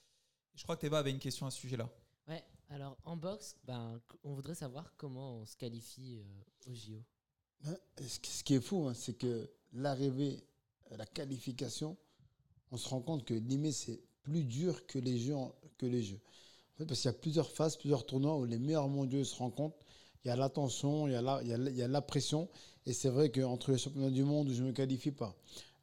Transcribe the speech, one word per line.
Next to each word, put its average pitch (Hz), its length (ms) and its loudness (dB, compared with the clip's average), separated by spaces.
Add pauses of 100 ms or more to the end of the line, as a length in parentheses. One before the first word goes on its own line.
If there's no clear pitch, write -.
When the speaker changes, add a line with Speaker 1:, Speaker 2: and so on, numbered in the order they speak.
(560)
Speaker 1:
Je - 80 -14
crois 170 100 -2
que 160 60 -8
Théva 151 180 2
avait 135 140 2
une 135 80 -2
question 139 260 -4
à 131 60 -4
ce - 80 -8
sujet-là. 123 280 -4 (380)
Speaker 2:
Ouais, 160 180 -10 (240)
alors 139 360 -12
en 170 120 -6
boxe, 160 480 -6
ben, 117 360 -6 (100)
c-, - 140 -20
on 143 100 -6
voudrait 139 220 -8
savoir 147 400 -10
comment 131 400 -8
on 110 100 -10
se - 100 -16
qualifie, 120 600 -10
euh, 101 540 -18
au 123 40 -10
J 110 200 -12
O. 110 100 -12 (600)
Speaker 3:
Hein, 160 120 -4 (220)
et 127 100 -8
ce - 100 -6
qui, - 140 -10
ce - 100 -6
qui 143 120 4
est 131 60 6
fou, 160 280 0
hein, 123 60 -2
c'est 117 200 -6
que 117 340 -2 (240)
l'arrivée, 135 720 0 (460)
euh, 110 60 -14
la 110 100 -10
qualification, 135 880 -6 (760)
on 123 40 -6
se - 120 -6
rend 131 140 0
compte 151 220 -2
que 120 100 0
limite, 135 400 2
c'est - 280 -6 (220)
plus 156 200 2
dur 139 440 0
que - 100 -2
les 127 180 2
Jeux 127 200 0
en, 131 180 -4 (240)
que 131 80 0
les 123 160 4
Jeux. 98 180 -6 (540)
En - 40 -20
fait, 160 80 -4
parce 135 140 -2
qu'il 135 100 4
y 113 40 0
a - 40 -18
plusieurs 156 340 2
phases, 156 240 2
plusieurs 143 280 2
tournois 139 320 2
où 131 100 2
les 117 120 0
meilleurs 143 300 2
mondiaux 139 340 2
se 123 140 -2
rencontrent. 139 420 -2 (460)
Il 123 40 -2
y - 20 2
a 120 60 2
la 135 120 4
tension, 143 580 2
il 139 60 4
y 123 40 4
a 117 60 2
la, 135 200 2
il 120 60 -2
y 120 40 2
a 113 60 2
la, 131 120 2
il 127 60 -2
y 123 60 2
a 120 60 2
la 139 140 4
pression. 151 460 2 (380)
Et 127 60 0
c'est 135 160 2
vrai 139 220 6
qu'entre 123 400 2
les 131 80 6
championnats 135 320 0
du 131 140 4
monde 147 240 4
où 131 40 2
je 123 100 2
me 131 100 2
qualifie 135 400 0
pas, 113 220 -4 (480)